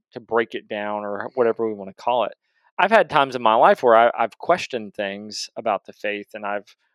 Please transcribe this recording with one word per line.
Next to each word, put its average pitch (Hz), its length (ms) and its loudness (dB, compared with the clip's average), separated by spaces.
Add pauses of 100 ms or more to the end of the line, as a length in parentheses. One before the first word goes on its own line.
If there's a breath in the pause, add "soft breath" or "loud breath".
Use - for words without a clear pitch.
(120)
to 123 80 -16
break 113 340 -4
it 107 140 -12
down 104 360 -8
or 101 300 -8
whatever 113 320 0
we 110 80 -4
wanna 95 180 -14
call 120 320 -2
it. - 100 -8 (440)
I've 190 140 2
had 190 180 4
times 139 240 0
in 123 80 -6
my 110 140 4
life 170 260 4
where 117 140 6
I, 117 200 6
I've 117 220 -4
questioned 120 560 -4
things 101 600 -10
about 113 280 -4
the - 80 -20
faith, 104 420 -10
and 104 120 -10
I've 101 300 -8 (180)